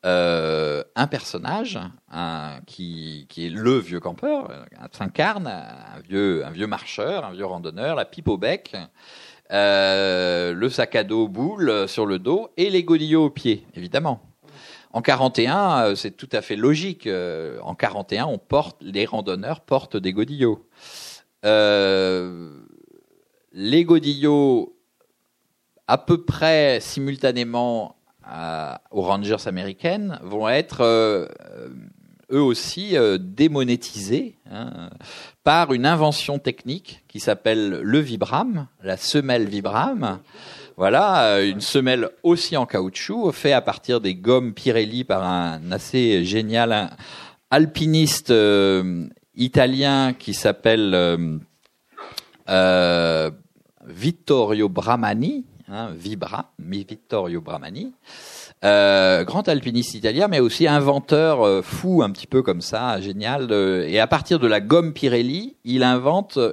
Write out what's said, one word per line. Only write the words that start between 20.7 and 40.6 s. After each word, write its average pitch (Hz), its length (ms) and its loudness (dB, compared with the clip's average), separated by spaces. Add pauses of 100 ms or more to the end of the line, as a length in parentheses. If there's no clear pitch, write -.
Euh, 95 1040 2 (1000)
les 113 320 2
godillots, 143 960 2 (1120)
à 127 100 2
peu 170 260 0
près 151 560 2
simultanément 123 1160 -4 (260)
à, 78 680 -10
aux 98 120 -4
Rangers 101 460 -2
américaines, 131 760 -6
vont 107 240 -4
être, 139 320 -2
euh, 113 480 2 (300)
euh, 60 100 -16 (640)
eux 139 100 2
aussi, 170 540 -2
euh, 107 240 4
démonétisés, 123 1160 -2 (120)
hein, 98 400 -14 (540)
par 156 300 4
une 123 120 0
invention 147 540 2
technique - 680 -8
qui 107 100 -12
s'appelle 104 640 0
le 113 180 4
Vibram, 139 680 -2 (140)
la 95 160 -4
semelle 131 480 0
Vibram. 107 720 -2 (580)